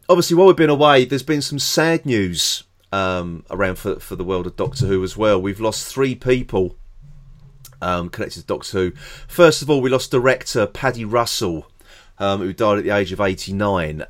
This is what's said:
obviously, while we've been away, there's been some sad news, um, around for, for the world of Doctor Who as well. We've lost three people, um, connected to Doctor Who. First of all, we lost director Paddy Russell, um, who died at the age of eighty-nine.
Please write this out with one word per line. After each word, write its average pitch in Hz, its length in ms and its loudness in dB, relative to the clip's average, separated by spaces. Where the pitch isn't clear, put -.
obviously, 175 280 4
while 190 100 8
we've 175 100 8
been 156 140 4
away, 143 340 6
there's 131 180 -2
been 147 200 -2
some 143 160 -6
sad 165 480 0
news, 95 580 -2
um, 90 580 -4
around 92 280 -2
for, - 220 -4
for - 160 -12
the 87 80 -6
world 90 220 -4
of 87 100 -10
Doctor - 300 -4
Who 95 180 0
as 90 120 -8
well. 104 240 2
We've 98 200 -6
lost 110 260 -4
three 131 280 -2
people, 120 640 -2
um, 87 280 -4
connected - 320 -12
to - 60 -20
Doctor - 320 -6
Who. 90 120 0
First 165 360 4
of 139 80 -2
all, 143 100 2
we 127 100 0
lost 127 200 0
director 123 560 0
Paddy 117 380 -4
Russell, 104 640 -2
um, 98 220 0
who 95 120 -4
died 104 260 0
at 98 60 -2
the 92 60 -2
age 101 220 0
of 92 80 -6
eighty-nine. 95 880 -2